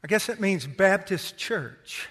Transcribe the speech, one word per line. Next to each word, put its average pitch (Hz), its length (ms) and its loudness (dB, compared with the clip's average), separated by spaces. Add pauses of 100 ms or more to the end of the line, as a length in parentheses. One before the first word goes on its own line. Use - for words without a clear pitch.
I 156 40 -14
guess 208 180 2
that 226 160 -4
means 185 260 2
Baptist 190 680 2
church. - 720 -8